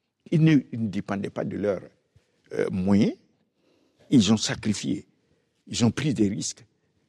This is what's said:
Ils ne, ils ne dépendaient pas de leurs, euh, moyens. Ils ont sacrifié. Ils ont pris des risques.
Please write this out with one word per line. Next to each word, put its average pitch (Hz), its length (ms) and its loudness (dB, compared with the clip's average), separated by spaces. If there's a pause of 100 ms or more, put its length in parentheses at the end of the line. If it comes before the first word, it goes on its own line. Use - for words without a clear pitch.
(300)
Ils 156 120 4
ne, 156 160 6 (140)
ils 117 100 -6
ne 110 60 -2
dépendaient 101 420 -6
pas - 140 -8
de - 120 -8
leurs, 98 260 -2 (680)
euh, - 180 -2
moyens. 101 440 2 (960)
Ils 175 220 6
ont 110 40 4
sacrifié. - 720 -4 (580)
Ils 101 180 -2
ont 113 60 4
pris 151 220 -2
des 104 160 0
risques. - 360 -8 (440)